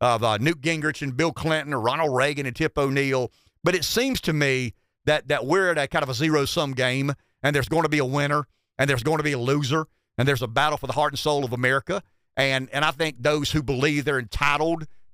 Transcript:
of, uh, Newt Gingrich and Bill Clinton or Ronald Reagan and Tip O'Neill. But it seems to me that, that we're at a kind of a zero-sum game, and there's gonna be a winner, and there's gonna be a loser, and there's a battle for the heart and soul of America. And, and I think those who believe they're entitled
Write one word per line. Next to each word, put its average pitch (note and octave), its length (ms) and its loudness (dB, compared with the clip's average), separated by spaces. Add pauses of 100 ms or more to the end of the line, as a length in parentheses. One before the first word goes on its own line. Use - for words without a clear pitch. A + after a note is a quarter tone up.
of, A#2 200 2
uh, A2 140 2
Newt C#3+ 240 0
Gingrich D3+ 400 -4
and C3+ 160 -6
Bill D#3+ 160 2
Clinton D3+ 400 -2
or B2+ 80 -2
Ronald C#3 340 0
Reagan C#3 300 0
and B2 100 -6
Tip D#3 220 -2
O'Neill. C3+ 560 0 (320)
But F3+ 100 4
it E3 100 -2
seems B3+ 380 0
to D#3+ 120 0
me C3 400 0 (300)
that, D3 240 2
that B2+ 180 0
we're F3+ 240 4
at E3 80 0
a C#3 80 0
kind D#3 160 -2
of C3+ 60 -2
a B2 60 -4
zero-sum D3 580 0
game, C3 400 0 (280)
and C#3+ 140 0
there's C3 140 -2
gonna D#3+ 200 2
be D3 100 0
a C#3 60 2
winner, C#3+ 440 -2 (280)
and C#3+ 140 0
there's A#2+ 140 0
gonna D#3 180 0
be D3 120 -2
a B2+ 40 -2
loser, C#3+ 480 0 (320)
and B2+ 80 0
there's C3+ 160 0
a B2 60 -4
battle C#3+ 280 2
for C3+ 120 -8
the A#2+ 60 -6
heart D3 180 0
and C#3 80 -8
soul D3 240 0
of A#2 80 -4
America. C3 500 0 (340)
And, C3 360 0
and C#3+ 120 0
I D#3 60 2
think D3+ 300 -4
those D3 320 0
who D3+ 100 2
believe C#3+ 420 0
they're C#3 140 0
entitled D3 720 0 (260)